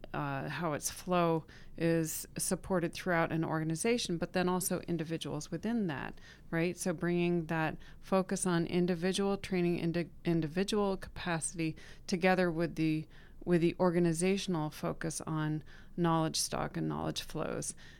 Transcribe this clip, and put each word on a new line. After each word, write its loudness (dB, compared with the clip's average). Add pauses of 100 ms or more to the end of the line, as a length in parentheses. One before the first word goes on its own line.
(140)
uh, -4
how -2
its -2
flow 2 (320)
is 0 (100)
supported 0
throughout 0
an 2
organization, 0
but -4
then 2
also 0
individuals -4
within -2
that, -4 (380)
right? 2
So 0
bringing 2
that 0 (240)
focus 2
on 4
individual 2
training, 2
indi-, 0 (160)
individual 2
capacity -4 (300)
together 6
with 0
the, 2 (380)
with 6
the 4
organizational 2
focus -4
on 0 (340)
knowledge 2
stock -2
and -2
knowledge -2
flows. -4 (260)